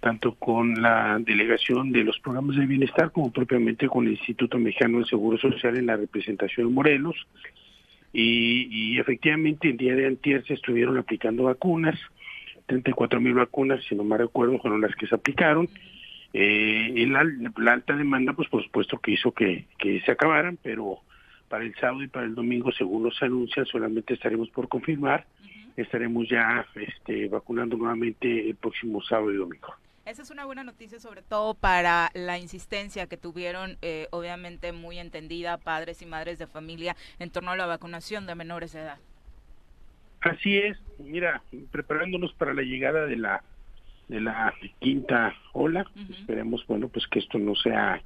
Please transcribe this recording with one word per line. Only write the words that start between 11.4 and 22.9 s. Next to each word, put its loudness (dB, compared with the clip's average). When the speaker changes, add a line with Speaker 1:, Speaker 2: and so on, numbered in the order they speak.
Speaker 1:
vacunas, 2
treinta 0
y 0
cuatro 2
mil 4
vacunas, 2
si -2
no -2
me 2
recuerdo, 2
fueron 0
las 2
que -6
se 4
aplicaron. 4
Eh, 4
el 4
al-, 2
la 6
alta 0
demanda, 2
pues -2
por 2
supuesto -2
que 0
hizo 2
que, 0
que 0
se 2
acabaran, 2
pero -6
para -4
el -8
sábado -2
y -8
para -6
el -4
domingo, 0
según -2